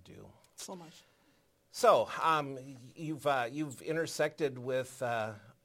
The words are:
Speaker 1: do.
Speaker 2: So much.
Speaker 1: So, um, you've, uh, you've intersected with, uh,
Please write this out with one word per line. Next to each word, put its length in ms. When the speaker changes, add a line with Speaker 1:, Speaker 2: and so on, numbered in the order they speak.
Speaker 1:
do. 240
Speaker 2:
So 160
much. 300
Speaker 1:
So, 360
um, 340
you've, 320
uh, 240
you've 300
intersected 760
with, 440
uh, 320